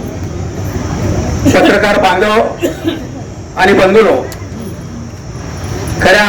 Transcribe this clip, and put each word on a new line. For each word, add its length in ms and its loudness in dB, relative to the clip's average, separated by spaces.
पत्रकार 500 4
बांधव 400 2
आणि 160 4
बंधूंनो, 440 6
खऱ्या 260 6